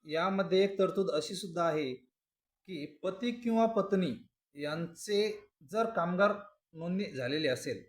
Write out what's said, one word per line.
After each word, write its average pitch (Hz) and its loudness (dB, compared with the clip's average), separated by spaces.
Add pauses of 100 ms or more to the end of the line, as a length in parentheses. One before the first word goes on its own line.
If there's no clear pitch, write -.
(120)
यामध्ये 190 4
एक 196 0
तरतूद 190 2
अशी 156 -2
सुद्धा 175 -4
आहे 151 0 (720)
की 151 -10
पती 190 -2
किंवा 226 2
पत्नी 190 0 (260)
यांचे 170 -2 (220)
जर 220 0
कामगार 180 2 (400)
नोंदणी 175 -6
झालेली 139 -2
असेल 120 -4